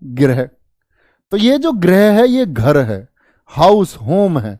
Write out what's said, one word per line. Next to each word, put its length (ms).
गृह। 380
तो 60
ये 220
जो 140
गृह 400
है 160
ये 180
घर 320
है, 300
हाउस, 500
होम 420
है। 220